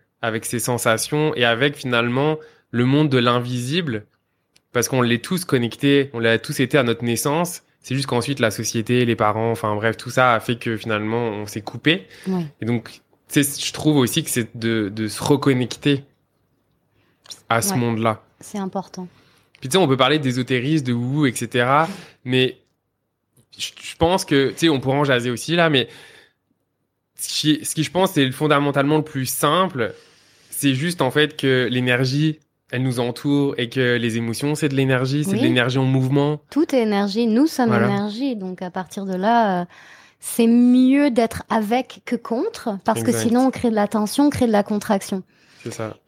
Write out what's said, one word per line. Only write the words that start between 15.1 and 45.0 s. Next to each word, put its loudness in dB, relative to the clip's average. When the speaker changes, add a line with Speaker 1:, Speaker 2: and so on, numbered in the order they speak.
Speaker 1:
reconnecter 0
à 2
ce 0
Speaker 2:
Ouais. 0
Speaker 1:
monde-là. 0
Speaker 2:
C'est -12
important. -8
Speaker 1:
Puis -10
tu -6
sais, 4
on 2
peut 2
parler 4
d'ésotérisme, 0
de -2
wou, 0
et 2
cetera, 2
mais 0
je, -8
je -16
pense 2
que, 2
tu -12
sais, 2
on 2
pourra 0
en 2
jaser 2
aussi -4
là, 4
mais 2
ce -10
qui, 0
ce -6
qui, -2
je -4
pense, 0
c'est 2
fondamentalement 2
le 0
plus -6
simple, 0
c'est 0
juste -4
en 2
fait 0
que 2
l'énergie, 0
elle -4
nous -2
entoure 0
et -4
que 2
les 0
émotions, -2
c'est -2
de -2
l'énergie, 2
c'est -4
Speaker 2:
Oui. 0
Speaker 1:
de 0
l'énergie 2
en 2
mouvement. 2
Speaker 2:
Tout 0
est 4
énergie, 0
nous 4
sommes 0
Speaker 1:
Voilà. 2
Speaker 2:
énergie, -2
donc -10
à -8
partir -8
de -4
là, 2
euh, -4
c'est 0
mieux 6
d'être 0
avec -2
que -4
contre, -6
parce 0
que 0
Speaker 1:
Exact. 2
Speaker 2:
sinon 4
on 4
crée -2
de -2
la 2
tension, 0
on 4
crée 0
de 2
la 4
contraction. -2